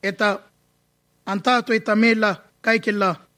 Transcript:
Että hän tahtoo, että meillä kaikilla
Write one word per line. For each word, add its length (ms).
Että 360
hän 160
tahtoo, 340
että 200
meillä 400
kaikilla 560